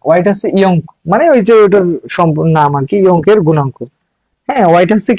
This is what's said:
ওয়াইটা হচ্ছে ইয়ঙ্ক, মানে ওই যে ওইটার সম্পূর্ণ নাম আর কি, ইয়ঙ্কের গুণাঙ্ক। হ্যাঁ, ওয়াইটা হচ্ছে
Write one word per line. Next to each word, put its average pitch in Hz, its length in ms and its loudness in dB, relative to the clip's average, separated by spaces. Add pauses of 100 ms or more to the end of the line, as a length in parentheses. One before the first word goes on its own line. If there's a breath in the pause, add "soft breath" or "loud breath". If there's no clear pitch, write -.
ওয়াইটা 170 280 0
হচ্ছে 202 140 -6 (120)
ইয়ঙ্ক, 185 260 0 (260)
মানে 240 120 0 (100)
ওই 247 140 2
যে 233 60 2 (100)
ওইটার 196 220 2 (320)
সম্পূর্ণ 160 320 -2 (100)
নাম 143 180 0
আর 139 120 -2
কি, 196 60 -4 (100)
ইয়ঙ্কের 180 420 2
গুণাঙ্ক। 147 300 -2 (720)
হ্যাঁ, 262 220 0
ওয়াইটা 175 260 2
হচ্ছে 220 220 -2